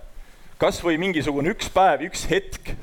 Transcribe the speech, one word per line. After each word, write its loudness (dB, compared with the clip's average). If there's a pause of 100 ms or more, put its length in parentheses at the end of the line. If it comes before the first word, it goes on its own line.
(600)
Kas 2
või 2
mingisugune 0
üks -8
päev, 6
üks -6
hetk, -2